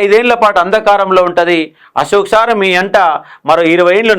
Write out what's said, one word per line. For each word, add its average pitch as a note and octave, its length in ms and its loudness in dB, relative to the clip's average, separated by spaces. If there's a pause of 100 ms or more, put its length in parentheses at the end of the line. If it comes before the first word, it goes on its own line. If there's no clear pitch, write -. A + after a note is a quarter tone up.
ఐదేళ్ల A#3 400 2
పాటు G3+ 200 0
అంధకారంలో G3 680 0
ఉంటది. E3+ 300 0 (420)
అశోక్ G3+ 320 -2
సార్ A3+ 180 0 (120)
మీ F#3+ 80 0 (100)
అంట G3 160 -2 (520)
మరో E3 140 2 (120)
ఇరవై F3 240 2
ఏళ్ళు A3+ 200 0